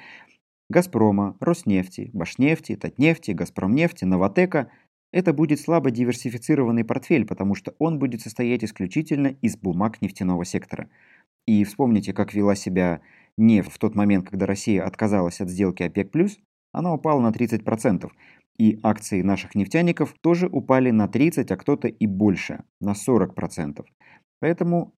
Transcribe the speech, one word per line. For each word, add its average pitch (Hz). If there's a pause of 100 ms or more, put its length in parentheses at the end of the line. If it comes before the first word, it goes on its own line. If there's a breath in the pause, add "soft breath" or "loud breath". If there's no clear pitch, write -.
(720 loud breath)
Газпрома, 107
Роснефти, 101
Башнефти, 117
Татнефти, 127
Газпромнефти, 104
Новатэка, 101 (400 soft breath)
это 175
будет 151
слабо 156
диверсифицированный 120
портфель, 120
потому 98
что -
он 156
будет 123
состоять 120
исключительно 139 (120)
из 101
бумаг 95
нефтяного 92
сектора. - (560 soft breath)
И 104
вспомните, 104
как 101
вела 101
себя 90 (380 soft breath)
нефть 110
в -
тот 110
момент, 101
когда 95
Россия 98
отказалась 95
от 95
сделки 90
опек 98
плюс, 196 (340)
она 175
упала 147
на 113
тридцать 110
процентов, 110 (460 soft breath)
и 110
акции 104
наших 95
нефтяников 160
тоже 175
упали 131
на 107
тридцать, 139
а 92
кто-то 131
и -
больше, 98 (140)
на 101
сорок 101
процентов. 80 (540 soft breath)
Поэтому 170